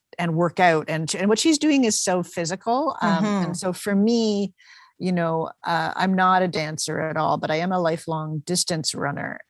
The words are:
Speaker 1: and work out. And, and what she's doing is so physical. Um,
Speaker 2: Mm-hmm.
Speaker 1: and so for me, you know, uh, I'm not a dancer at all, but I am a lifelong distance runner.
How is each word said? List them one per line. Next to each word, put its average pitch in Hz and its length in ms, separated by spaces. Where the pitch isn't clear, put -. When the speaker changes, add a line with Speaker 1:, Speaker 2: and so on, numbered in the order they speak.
Speaker 1:
and 170 160
work 170 260
out. 165 280
And, 160 260
and 190 160
what 220 80
she's 311 220
doing 285 240
is 214 160
so 180 240
physical. 196 800
Um, 196 240
Speaker 2:
Mm-hmm. 202 200
Speaker 1:
and 175 120
so 185 160
for 202 200
me, 208 600
you 180 140
know, 165 400
uh, 160 320
I'm 190 200
not 185 260
a 185 60
dancer 156 520
at 160 180
all, 156 200
but 151 140
I 156 60
am 175 140
a 185 80
lifelong 160 600
distance 170 560
runner. - 540